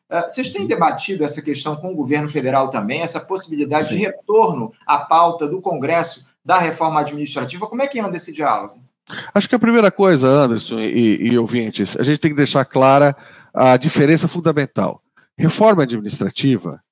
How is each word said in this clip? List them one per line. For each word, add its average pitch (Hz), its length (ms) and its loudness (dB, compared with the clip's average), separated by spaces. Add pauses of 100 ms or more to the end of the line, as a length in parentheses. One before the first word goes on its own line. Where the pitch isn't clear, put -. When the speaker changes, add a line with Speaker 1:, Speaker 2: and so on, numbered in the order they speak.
Speaker 1:
Ah, 170 200 -4
vocês 254 220 -4
têm 196 160 -6
debatido 165 580 -2
essa 147 180 -6
questão 151 340 -4
com 175 160 -10
o 175 40 -10
governo 147 320 -4
federal 135 420 -2
também, 127 320 -6
essa 160 180 -2
possibilidade 151 680 -4
de - 80 -4
Speaker 2:
Sim. 185 60 -2
Speaker 1:
retorno 202 680 -2 (140)
à 151 120 2
pauta 156 500 0
do 185 120 -6
Congresso 160 680 -4 (140)
da 185 140 2
reforma 160 420 -2
administrativa? 147 680 -6
Como 247 160 -6
é 277 40 0
que 277 140 -8
anda 185 160 -6
esse 165 160 -6
diálogo? 120 480 -4 (540)
Speaker 2:
Acho 202 140 2
que - 60 2
a 240 40 2
primeira 226 320 4
coisa, 175 360 4
Anderson 123 540 2
e, 110 480 2
e 120 100 2
ouvintes, 110 580 -2
a - 60 -2
gente 147 160 0
tem 160 120 0
que 147 60 -4
deixar 139 280 2
clara 135 520 4 (360)
a 131 240 6
diferença 151 520 2
fundamental. 147 760 -4 (340)
Reforma 202 460 4
administrativa 107 1080 -2